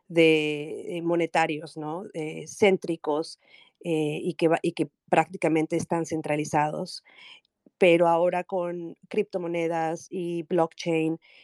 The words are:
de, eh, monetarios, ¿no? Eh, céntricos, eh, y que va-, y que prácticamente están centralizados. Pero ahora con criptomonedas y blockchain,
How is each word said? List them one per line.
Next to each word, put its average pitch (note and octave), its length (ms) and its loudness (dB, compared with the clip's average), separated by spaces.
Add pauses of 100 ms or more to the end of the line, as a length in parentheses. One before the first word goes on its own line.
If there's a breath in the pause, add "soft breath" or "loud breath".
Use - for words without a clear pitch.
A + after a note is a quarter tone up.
de, D#3 880 2
eh, E3 40 -6
monetarios, E3 760 -2
¿no? D#3+ 280 -8 (100)
Eh, D#3 320 -8
céntricos, E3 960 0 (400 soft breath)
eh, D#3 420 -2
y E3+ 120 -4
que F3 120 2
va-, D#3+ 160 2
y E3 100 -2
que D3+ 160 -4 (220)
prácticamente D#3+ 640 0
están E3 320 -2
centralizados. D3+ 960 -2 (760 loud breath)
Pero E3+ 280 6
ahora F3 380 2
con F3 500 -6 (140)
criptomonedas E3+ 1000 -2
y E3+ 360 -6
blockchain, E3 760 0 (260 soft breath)